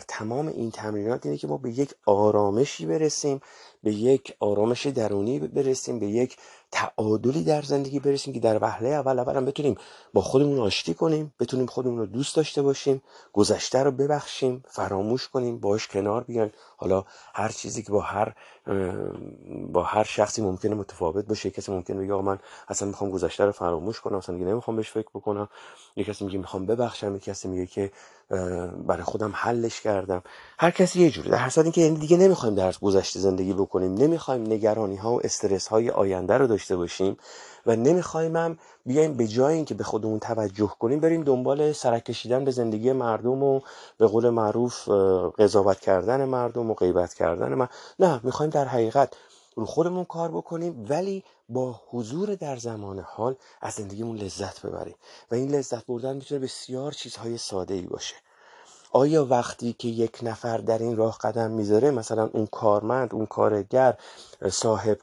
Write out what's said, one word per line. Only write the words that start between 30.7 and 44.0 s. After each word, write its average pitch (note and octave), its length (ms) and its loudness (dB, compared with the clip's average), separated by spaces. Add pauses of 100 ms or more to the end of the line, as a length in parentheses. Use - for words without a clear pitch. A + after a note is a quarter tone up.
کسی F3+ 300 4
یه E3+ 80 10
جوری. F#2 200 -4
در - 80 4
هر B2+ 120 0
صورت D#3 160 6
اینکه E3 160 4
یعنی D#3+ 160 6
دیگه D#3 200 6
نمی‌خوایم E3+ 380 6
در F#2 260 2
گذشته F#2+ 380 2
زندگی F#2+ 340 2
بکنیم، F#2 400 0
نمی‌خوایم C3 520 2
نگرانی‌ها G#2+ 680 0
و - 120 0
استرس‌های A2 640 0
آینده F#2+ 480 2
رو C#3 100 4
داشته G2 280 0
باشیم F#2+ 420 -2 (480)
و A2+ 100 4
نمی‌خوایم D#3+ 600 2
هم E3 220 -2 (280)
بیایم D3+ 280 2
به A#2 140 2
جای B2+ 280 2
اینکه D3 180 -2
به G#2 100 -6
خودمون A2 360 -2
توجه G#2 600 -2
کنیم، C3 200 2
بریم D#3+ 240 2
دنبال C#3 500 2
سرک A#2 300 0
کشیدن B2 420 -2
به C3+ 60 2
زندگی A#2 400 0
مردم B2 520 0
و C3+ 180 4 (360)
به A2 100 8